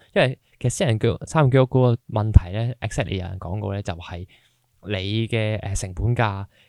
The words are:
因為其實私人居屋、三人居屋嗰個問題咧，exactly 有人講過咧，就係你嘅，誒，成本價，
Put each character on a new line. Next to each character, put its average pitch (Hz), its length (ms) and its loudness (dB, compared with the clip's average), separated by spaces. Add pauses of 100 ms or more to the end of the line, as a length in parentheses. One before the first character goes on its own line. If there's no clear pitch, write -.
(140)
因 190 80 4
為 131 160 0 (220)
其 123 80 0
實 - 40 2
私 - 120 -2
人 113 140 2
居 113 100 2
屋、 95 160 0
三 - 200 2
人 131 60 4
居 135 80 6
屋 131 40 6
嗰 127 40 4 (300)
個 - 20 -20 (120)
問 110 220 -2
題 87 180 8
咧， 117 300 -4
exactly 107 340 -4
有 90 120 -4
人 92 120 -10
講 90 220 -6
過 101 120 -4
咧， 101 100 -4
就 - 120 -6
係 90 320 -12 (560)
你 101 460 -2
嘅， 107 320 -2
誒， 101 200 -6
成 92 140 -8
本 107 220 0
價， 101 300 -2 (220)